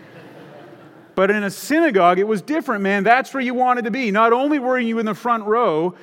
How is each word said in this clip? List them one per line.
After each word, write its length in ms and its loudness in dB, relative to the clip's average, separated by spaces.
But 160 2
in 140 0
a 60 -4
synagogue, 680 2
it 80 0
was 140 -2
different, 420 -4
man. 220 0
That's 300 2
where 80 -2
you 100 -4
wanted 320 0
to 60 -4
be. 200 -2
Not 220 4
only 260 2
were 200 0
you 200 -2
in 60 -2
the 100 -2
front 300 -4
row, 580 0